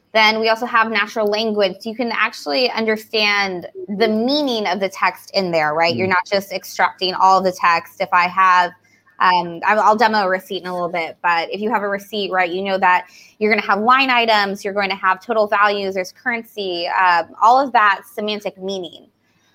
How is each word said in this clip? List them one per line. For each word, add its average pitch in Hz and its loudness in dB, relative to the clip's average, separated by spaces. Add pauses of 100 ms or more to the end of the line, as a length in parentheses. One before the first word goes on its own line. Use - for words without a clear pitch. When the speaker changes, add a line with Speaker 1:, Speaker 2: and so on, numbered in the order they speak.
(140)
Speaker 1:
Then 220 4
we 220 0
also 226 -2
have 226 0
natural 214 -2
language. 208 0
So 226 -10
you 214 -8
can 233 -4
actually 247 -2
understand 208 -2 (200)
the 214 0
meaning 233 -2
of 180 -2
the 190 -2
text - -4
in 185 -2
there, 151 0
right? 170 0
You're 185 -2
Speaker 2:
Mm. 190 -2
Speaker 1:
not 180 0
just 196 -4
extracting 185 -4
all 190 4
the 185 0
text. 175 -2
If 185 -4
I 180 4
have, 180 4 (480)
um, 175 2
I'll, 214 2
I'll 208 4
demo 220 2
a 190 0
receipt 185 -4
in 175 -10
a 185 -6
little 175 -4
bit, 165 -6
but 170 0
if 196 -6
you 214 -2
have 214 0
a 208 -4
receipt, 202 -6
right, 185 0
you 180 -4
know 196 -2
that 180 2 (320)
you're 214 0
gonna 208 0
have 202 0
line 262 2
items, 214 0
you're 196 -6
going 196 -2
to 190 -6
have 190 0
total 220 0
values, 202 0
there's 185 -6
currency, 202 -6
um, 175 2
all 240 6
of 277 0
that 208 4
semantic 208 -8
meaning. 190 -10 (480)